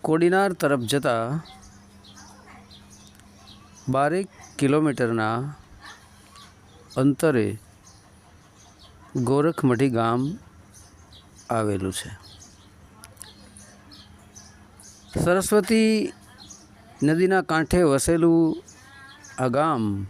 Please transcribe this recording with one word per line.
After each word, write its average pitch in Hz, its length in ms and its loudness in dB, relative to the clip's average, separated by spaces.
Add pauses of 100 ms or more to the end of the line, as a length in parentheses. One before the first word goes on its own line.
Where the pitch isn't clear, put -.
કોડીનાર 175 540 0
તરફ 143 320 -2
જતા 123 380 -2 (2750)
બારેક 147 400 0 (280)
કિલોમીટરના 123 800 0 (1600)
અંતરે 131 520 2 (1800)
ગોરખમઢી 139 680 2
ગામ 117 320 0 (1300)
આવેલું 101 440 -2
છે. - 160 -12 (3000)
સરસ્વતી 208 760 2 (1080)
નદીના 180 500 2
કાંઠે 160 340 0
વસેલું 165 720 2 (840)
આ 127 120 0
ગામ 139 340 0 (260)